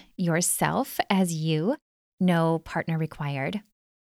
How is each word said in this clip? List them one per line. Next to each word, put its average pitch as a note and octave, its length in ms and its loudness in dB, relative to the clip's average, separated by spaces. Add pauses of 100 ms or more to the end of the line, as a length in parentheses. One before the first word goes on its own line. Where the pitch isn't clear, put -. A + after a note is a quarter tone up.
(160)
yourself E3+ 840 0 (100)
as F#3+ 240 4
you, D#3+ 420 0 (460)
no E3 380 4
partner D#3+ 380 -4
required, D#3 640 -4 (400)